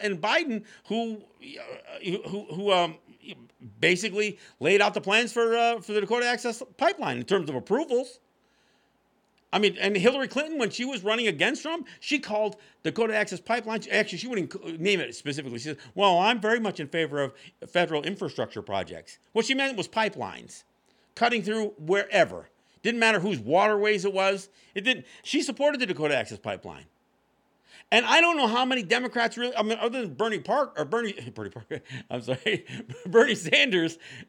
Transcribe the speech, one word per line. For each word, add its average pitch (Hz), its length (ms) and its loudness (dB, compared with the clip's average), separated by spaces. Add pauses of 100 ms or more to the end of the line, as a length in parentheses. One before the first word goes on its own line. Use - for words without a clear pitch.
and 196 180 -2
Biden 226 440 0 (220)
who, 220 360 -4 (200)
uh, 139 840 -8
who, 202 240 -6
who, 196 200 0
um, 170 240 4 (840)
basically 185 580 2 (220)
laid 180 220 6
out 214 120 4
the - 60 -2
plans 220 320 2
for, 233 240 2
uh, 233 240 2
for 208 120 -10
the 208 80 0
Dakota 240 260 0
Access 240 360 -2 (140)
Pipeline 262 420 0
in 123 60 -8
terms 180 240 0
of 143 80 -4
approvals. 254 640 -2 (1300)
I 190 60 2
mean, 190 180 4
and 196 180 0
Hillary 254 300 4
Clinton, 311 320 -4
when 220 120 0
she - 140 -6
was 247 200 -6
running 220 240 0
against 180 340 0
Trump, 330 240 -6 (140)
she - 180 -2
called 214 380 -4 (260)
Dakota 220 320 -2
Access 208 240 -2
Pipeline. 220 420 -4
She, - 120 -12
actually, 196 260 0
she 185 80 -10
wouldn't 202 260 -4
c-, 170 260 -10
name 190 200 2
it 123 160 -6
specifically. 135 460 -8
She 139 80 -10
said, 151 80 -8 (180)
"Well, 190 240 6
I'm 214 220 4
very 220 180 2
much 208 220 -4
in 147 80 -8
favor 147 340 -2
of 135 100 -2 (360)
federal 165 340 0
infrastructure 139 600 -6
projects." 90 580 -6 (120)
What 220 120 2
she 262 100 0
meant 269 220 -2
was 185 100 -4
pipelines, 98 800 -6 (500)
cutting 233 260 2
through 214 380 -2
wherever. 165 680 2 (360)
Didn't 233 160 0
matter 226 180 4
whose 170 220 0
waterways 202 640 2
it 196 80 0
was. 190 380 0 (240)
It 202 80 -6
didn't. 214 240 0 (180)
She 294 180 0
supported 285 380 0
the 247 60 -2
Dakota 151 300 0
Access 110 220 -4
Pipeline. 90 460 -10 (1080)
And 233 140 6
I 269 160 6
don't 339 160 4
know 277 100 4
how 233 200 2
many 254 160 0
Democrats 233 560 0
really, 247 180 -4
I 214 60 2
mean, 214 180 -2
other 240 220 -2
than 170 120 -8
Bernie 208 240 -2
Park, 240 380 0
or 151 80 -2
Bernie, 196 280 -2
<laughs> 120 220 -12
Bernie 104 160 -8
Park, 107 160 -16 (300)
<laughs> 113 140 -16
I'm 123 120 -6
sorry, 127 440 -4 (200)
<laughs> - 200 -16
Bernie 226 280 6
Sanders, 180 640 2 (300)